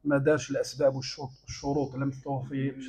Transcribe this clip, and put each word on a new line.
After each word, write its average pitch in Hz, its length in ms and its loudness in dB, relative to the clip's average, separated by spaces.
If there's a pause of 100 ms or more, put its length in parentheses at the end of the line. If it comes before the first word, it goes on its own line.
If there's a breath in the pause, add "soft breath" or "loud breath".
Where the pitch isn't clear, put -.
ما 143 140 4
دارش 143 340 4
الأسباب 135 440 2
والشروط، 135 340 -6 (180)
الشروط 139 480 -2
لم 135 160 0
تتوفر، 135 640 -4 (140)